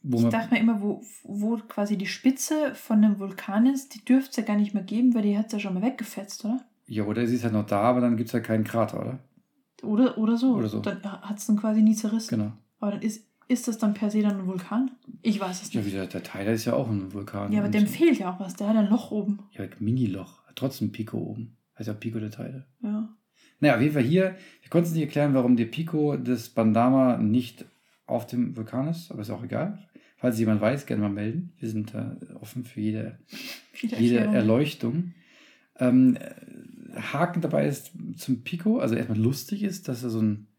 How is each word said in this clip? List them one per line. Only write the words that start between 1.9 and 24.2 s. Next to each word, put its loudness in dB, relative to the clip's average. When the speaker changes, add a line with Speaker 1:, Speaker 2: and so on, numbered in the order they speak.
Speaker 2:
die -4
Spitze 0
von 4
einem 6
Vulkan 0
ist, 0
die -18
dürft's 4
ja -2
gar 0
nicht 2
mehr 0
geben, 4
weil 2
die 4
hat's -2
ja -4
schon -4
mal -2
weggefetzt, -6
oder? -4
Speaker 1:
Ja, -2
oder 0
sie 2
ist -2
halt 0
noch 0
da, 0
aber 4
dann 2
gibt's -4
halt -2
keinen 0
Krater, -2
oder? -6
Speaker 2:
Oder, 2
oder 2
so. 2
Speaker 1:
Oder 0
so. -4
Speaker 2:
Dann -6
ha-, -10
hat's -8
dann 4
quasi 2
nie 8
zerrissen. -2
Speaker 1:
Genau. -2
Speaker 2:
Aber -2
dann -8
ist, -6
ist 0
das -4
dann 2
per -2
se 2
dann 2
ein -6
Vulkan? -2
Ich 0
weiß -6
es -14
Speaker 1:
Ja, 0
Speaker 2:
nicht. -2
Speaker 1:
wie -4
der, -4
der -8
Teil -8
ist 0
ja 0
auch -2
ein -4
Vulkan -6
Speaker 2:
Ja, 2
aber 0
Speaker 1:
und -2
Speaker 2:
dem 6
Speaker 1:
so. -4
Speaker 2:
fehlt 4
ja -6
auch -14
was. -8
Der -4
hat 4
ein 4
Loch 2
oben. -2
Speaker 1:
Ja, -8
ein -10
Mini-Loch. -2
Hat -20
trotzdem -4
Pico -8
oben. -10
Heißt -8
ja -6
Pico -8
der -8
Teile. -14
Speaker 2:
Ja. -6
Speaker 1:
Naja, 6
auf 2
jeden 4
Fall 4
hier, 4